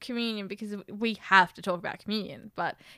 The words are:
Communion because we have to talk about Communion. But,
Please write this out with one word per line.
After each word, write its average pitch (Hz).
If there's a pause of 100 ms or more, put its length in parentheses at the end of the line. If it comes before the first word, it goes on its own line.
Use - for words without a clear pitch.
Communion 226
because 208 (120)
we 214
have 190
to -
talk 175
about -
Communion. 208
But, 170 (220)